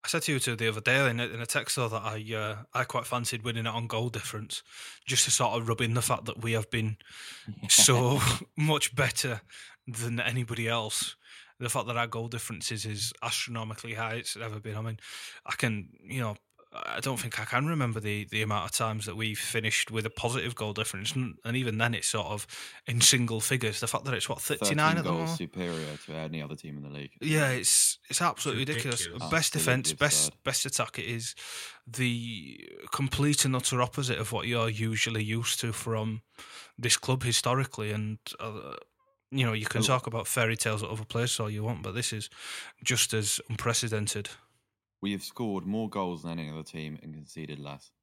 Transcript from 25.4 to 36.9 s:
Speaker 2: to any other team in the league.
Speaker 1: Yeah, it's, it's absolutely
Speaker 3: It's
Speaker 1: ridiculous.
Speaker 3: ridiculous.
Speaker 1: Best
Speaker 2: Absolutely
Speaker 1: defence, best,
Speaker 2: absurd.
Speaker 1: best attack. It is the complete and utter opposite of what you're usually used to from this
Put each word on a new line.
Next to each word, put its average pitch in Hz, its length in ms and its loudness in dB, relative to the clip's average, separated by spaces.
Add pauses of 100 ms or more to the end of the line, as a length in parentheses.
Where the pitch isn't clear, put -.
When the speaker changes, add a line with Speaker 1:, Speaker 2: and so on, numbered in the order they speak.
Speaker 2:
to 80 100 -12
any 78 280 -6
other 73 140 -8
team 73 200 -12
in 71 60 -10
the 71 80 -12
league. 71 220 -10 (100)
Speaker 1:
Yeah, 156 300 4
it's, - 460 4 (120)
it's 170 100 2
absolutely 147 440 0
Speaker 3:
It's 135 60 -4
Speaker 1:
ridiculous. 120 360 0
Speaker 3:
ridiculous. 85 260 -6
Speaker 1:
Best 156 240 4
Speaker 2:
Absolutely 131 280 4
Speaker 1:
defence, - 140 2
best, - 300 6
Speaker 2:
absurd. - 160 -12
Speaker 1:
best 135 220 2
attack. - 320 0
It 104 80 -4
is 117 280 -4 (520)
the 117 840 -4 (240)
complete 139 540 4
and 131 100 2
utter 123 240 2
opposite 123 380 0
of 110 140 -4
what 113 140 -2
you're 117 220 2
usually 110 560 0
used 113 360 0
to 117 120 -2
from 110 480 -2 (560)
this 120 220 2